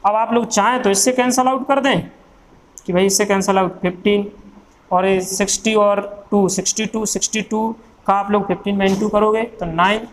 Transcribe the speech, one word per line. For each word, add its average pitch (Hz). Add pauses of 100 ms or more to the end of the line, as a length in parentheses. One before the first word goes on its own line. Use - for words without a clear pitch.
अब 208
आप 226
लोग 233
चाहें 226
तो 208
इससे 196
cancel 254
out 262
कर 277
दें 247 (840)
कि 185
भाई 180
इससे 196
cancel 196
out 180
fifteen, 202 (640)
और 185
ये 190
सिक्सटी 196
और 202
टू, 202
सिक्सटी 196
टू, 220
सिक्सटी 208
टू 220 (320)
का 196
आप 202
लोग 208
फिफ्टीन 196
में 196
into 202
करोगे 214 (100)
तो -
नाइन 190